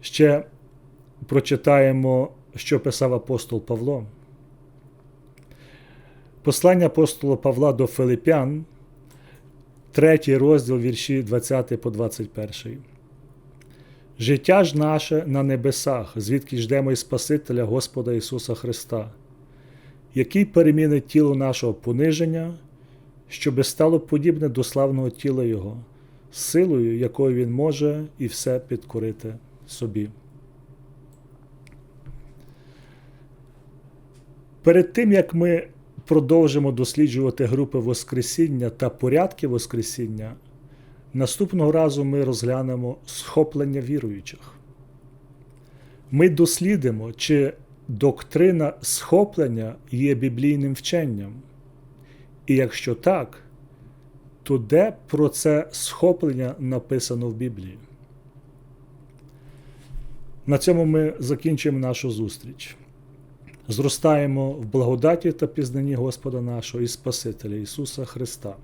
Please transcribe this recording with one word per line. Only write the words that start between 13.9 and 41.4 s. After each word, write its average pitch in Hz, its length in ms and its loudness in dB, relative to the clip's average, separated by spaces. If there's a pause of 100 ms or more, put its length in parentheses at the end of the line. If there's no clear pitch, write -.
"Життя 139 460 4
ж 147 140 -2
наше 156 480 0
на 139 160 0
небесах, 131 720 -2
звідки 127 400 -2
ждемо 135 360 0
і 127 40 0
Спасителя 131 680 -2
Господа 123 480 -2
Ісуса 117 420 -4
Христа, 113 580 -8 (1000)
який 190 300 2
перемінить 156 640 4
тіло 147 280 4
нашого 131 400 -2
пониження, 160 800 -2 (760)
щоби 135 360 0
стало 160 360 2
подібне 151 480 0
до 127 160 -2
славного 135 460 0
тіла 131 340 -2
Його, 107 320 -4 (560)
силою, 131 680 0
якою 127 360 0
Він 120 180 -2
може 147 520 -2 (140)
і 131 80 -4
все 127 320 -4
підкорити 110 760 -8 (320)
собі". 107 420 -6 (4000)
Перед 175 300 6
тим, 226 200 4
як 190 220 4
ми 170 340 2 (360)
продовжимо 147 680 4
досліджувати 127 720 0
групи 131 340 0
Воскресіння 123 920 -2
та 123 200 -2
порядки 151 560 0
Воскресіння, 113 880 -6 (800)
наступного 151 580 0